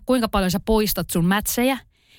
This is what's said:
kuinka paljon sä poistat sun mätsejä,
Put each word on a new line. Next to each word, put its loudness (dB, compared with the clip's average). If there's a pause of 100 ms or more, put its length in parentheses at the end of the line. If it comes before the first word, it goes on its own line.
kuinka 0
paljon 0
sä -2
poistat 0
sun 0
mätsejä, 0 (420)